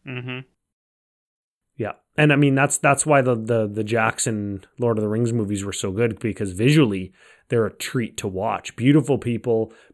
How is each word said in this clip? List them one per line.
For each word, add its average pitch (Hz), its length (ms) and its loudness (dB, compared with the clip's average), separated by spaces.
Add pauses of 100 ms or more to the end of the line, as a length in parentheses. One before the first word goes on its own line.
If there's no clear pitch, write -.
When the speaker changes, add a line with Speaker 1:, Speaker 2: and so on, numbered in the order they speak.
Speaker 1:
Mm-hmm. 127 340 -10 (1400)
Speaker 2:
Yeah. 107 160 -6 (240)
And 151 160 4
I - 20 2
mean, 143 180 4
that's, 135 240 2
that's 143 280 2
why 143 160 4
the, 123 140 2
the, 113 360 0
the 107 140 -4
Jackson 107 800 -2 (120)
Lord 117 200 0
of 110 40 -2
the 107 60 0
Rings 117 240 0
movies 104 320 -2
were 101 80 -8
so 98 200 -6
good, 110 280 -2
because 104 320 -4
visually 104 640 2 (340)
they're 113 180 0
a 98 80 -4
treat - 440 -6
to - 100 -6
watch. 98 480 -6
Beautiful 139 420 4
people, 113 540 -2 (220)